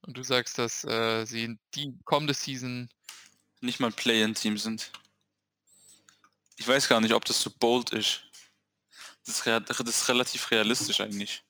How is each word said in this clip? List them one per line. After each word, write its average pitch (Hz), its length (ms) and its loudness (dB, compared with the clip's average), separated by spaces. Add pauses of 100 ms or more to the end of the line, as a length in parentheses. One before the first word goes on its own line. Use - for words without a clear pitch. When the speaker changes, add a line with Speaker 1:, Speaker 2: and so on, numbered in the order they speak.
Speaker 1:
Und 127 160 -16
du 131 60 -10
sagst, 127 340 0
dass, 120 280 -2
äh, 113 400 0
sie 113 180 -6
in 117 160 -8 (160)
die 139 180 -8 (120)
kommende 147 280 2
Season 123 560 -8 (720)
Speaker 2:
Nicht 123 200 -4
mal 117 120 2
Play-in-Team 110 640 2
sind. 110 340 -6 (1600)
Ich - 120 -8
weiß 135 200 4
gar 117 140 8
nicht, 110 120 4
ob 110 120 2
das - 160 0
so 104 100 -4
bold 120 400 2
ist. - 300 -2 (1040)
Das - 100 -8
ist - 100 -4
rea-, 113 140 2
das - 220 -6
ist 117 260 -2
relativ 123 440 0
realistisch 113 500 2
eigentlich. 104 480 -6